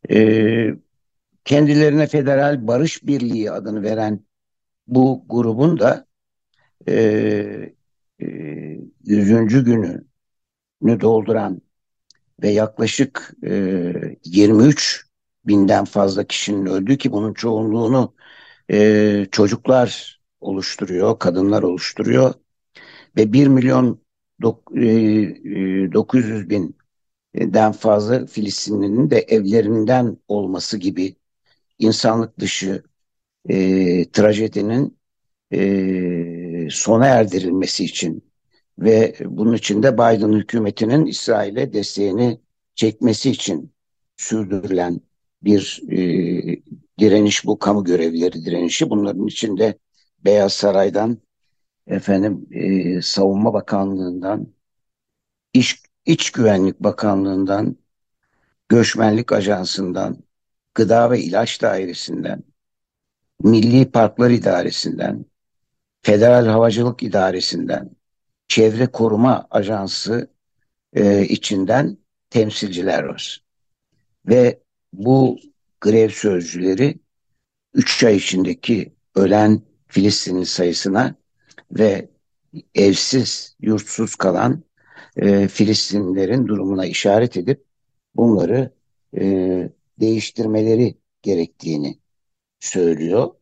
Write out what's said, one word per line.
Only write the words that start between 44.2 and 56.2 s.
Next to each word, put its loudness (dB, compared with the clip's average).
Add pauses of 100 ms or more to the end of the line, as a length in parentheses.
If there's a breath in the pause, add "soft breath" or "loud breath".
bir, 0 (100)
e, -2 (380)
direniş 4
bu, -2
kamu 0
görevlileri -2
direnişi. -2
Bunların -2
içinde -2 (480)
Beyaz 4
Saray'dan, 0 (720)
efendim, -2
e, -2
Savunma 0
Bakanlığı'ndan, -4 (1000)
İç, 0 (220)
İç 0